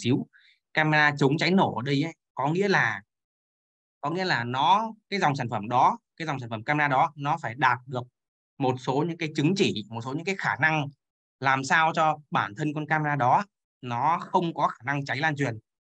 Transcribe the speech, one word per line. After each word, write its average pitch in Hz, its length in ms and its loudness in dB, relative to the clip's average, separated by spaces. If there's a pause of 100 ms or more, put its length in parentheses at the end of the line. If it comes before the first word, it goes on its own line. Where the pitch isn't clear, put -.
xíu. 120 240 0 (460)
Camera 151 440 4
chống 143 200 4
cháy 165 140 0
nổ 160 240 4
ở 110 60 -2
đây 139 220 0
ấy, 165 100 -6 (200)
có 139 180 -2
nghĩa 196 160 0
là, 120 340 0 (1000)
có 143 80 -4
nghĩa 185 160 -2
là 131 180 0
nó, 175 500 2 (160)
cái 196 100 -4
dòng 151 160 2
sản 123 140 -4
phẩm 107 200 -6
đó, 151 300 4 (180)
cái 160 100 -8
dòng 139 120 -6
sản 117 100 -12
phẩm 110 140 -8
camera 147 240 0
đó 143 280 2
nó 147 260 -4
phải 117 160 -8
đạt 127 200 4 (100)
được 127 160 -6 (540)
một 127 220 0
số 139 280 0
những 170 100 -6
cái 156 180 -6
chứng 156 200 2
chỉ, 107 340 0
một 113 120 -8
số 131 120 -8
những 165 120 -6
cái 196 120 -4
khả 110 240 -2
năng 156 280 2 (500)
làm 135 240 2
sao 160 300 4
cho 156 240 2 (140)
bản 110 260 -2
thân 151 160 -2
con 151 140 -6
camera 151 280 0
đó 143 300 2 (360)
nó 131 400 -2
không 175 320 0
có 160 140 0
khả - 180 -10
năng 139 200 -2
cháy 123 120 -4
lan 156 180 0
truyền 120 240 -2 (280)